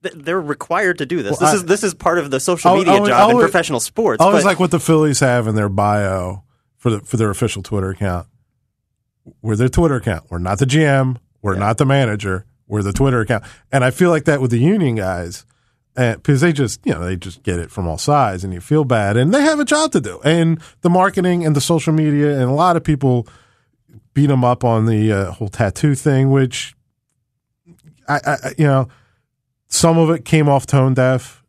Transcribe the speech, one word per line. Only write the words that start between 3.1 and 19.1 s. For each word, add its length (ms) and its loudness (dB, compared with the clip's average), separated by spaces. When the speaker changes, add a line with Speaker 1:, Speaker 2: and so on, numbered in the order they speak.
Speaker 2:
I, 20 4
Speaker 1:
in 60 4
Speaker 2:
I, 40 4
Speaker 1:
professional 400 0
sports, 400 -2
Speaker 2:
I 40 6
always 180 4
Speaker 1:
but 60 4
Speaker 2:
like 100 0
what 120 2
the 80 0
Phillies 400 2
have 280 2
in 80 -2
their 140 0
bio 720 -2
for 140 -2
the, 80 -2
for 180 -8
their 140 0
official 320 -4
Twitter 260 -6
account. 380 -6
We're 160 -2
their 100 2
Twitter 280 2
account. 340 -4
We're 80 -8
not 220 -4
the 60 2
G 200 2
M. 320 0
We're 140 -4
Speaker 1:
Yeah. 40 -4
Speaker 2:
not 200 0
the 60 2
manager. 600 0
We're 180 -4
the 100 -4
Twitter 280 0
account. 220 -2
And 100 2
I 80 2
feel 180 2
like 160 0
that 160 2
with 100 0
the 60 0
Union 380 0
guys, 500 -6
uh, 260 0
'cause 180 2
they 120 2
just, 320 -4
you 80 -2
know, 100 -6
they 140 -4
just 260 -14
get 160 -4
it 120 -10
from 160 -6
all 100 -6
sides, 480 -2
and 80 -8
you 80 -10
feel 240 0
bad. 320 0